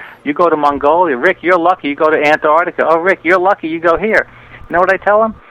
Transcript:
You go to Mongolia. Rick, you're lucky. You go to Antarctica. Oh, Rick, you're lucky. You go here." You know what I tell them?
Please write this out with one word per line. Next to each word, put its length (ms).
You 80
go 160
to 80
Mongolia. 600
Rick, 260
you're 160
lucky. 300
You 60
go 140
to 80
Antarctica. 720
Oh, 100
Rick, 240
you're 160
lucky. 300
You 120
go 180
here." 280
You 60
know 60
what 120
I 40
tell 240
them? 140